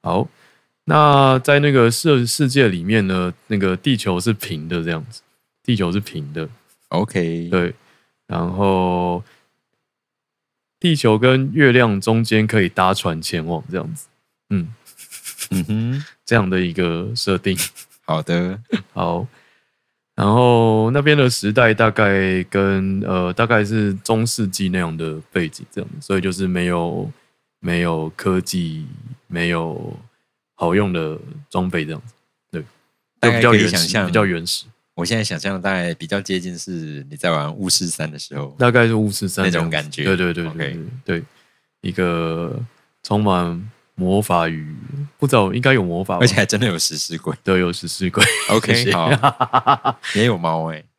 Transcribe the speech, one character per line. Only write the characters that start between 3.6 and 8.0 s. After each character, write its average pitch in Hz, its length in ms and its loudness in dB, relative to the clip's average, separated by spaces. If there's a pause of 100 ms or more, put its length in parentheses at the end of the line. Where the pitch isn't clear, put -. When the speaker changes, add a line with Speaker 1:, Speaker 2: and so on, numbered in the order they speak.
Speaker 1:
地 127 200 0
球 95 220 -2
是 98 140 0
平 80 340 -6
的 85 160 -4
这 82 80 -4
样 80 200 -4
子， - 100 -20 (420)
地 120 140 0
球 90 160 0
是 101 80 0
平 76 320 -10
的。 80 160 -8 (400)
Speaker 2:
OK。 85 640 -2
Speaker 1:
对， 90 240 0 (520)